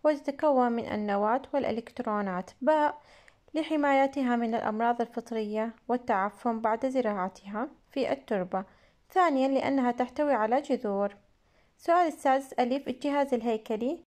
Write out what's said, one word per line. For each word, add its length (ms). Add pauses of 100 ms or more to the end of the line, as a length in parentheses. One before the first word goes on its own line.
وتتكون 680
من 140
النواة 560 (120)
والإلكترونات. 960 (100)
باء 400 (520)
لحمايتها 800
من 200
الأمراض 460
الفطرية 760 (120)
والتعفن 720
بعد 260
زراعتها 840 (220)
في 200
التربة. 540 (460)
ثانيا 360
لأنها 440
تحتوي 420
على 280
جذور. 540 (600)
السؤال 300
السادس 460
ألف 340
الجهاز 460
الهيكلي 680 (120)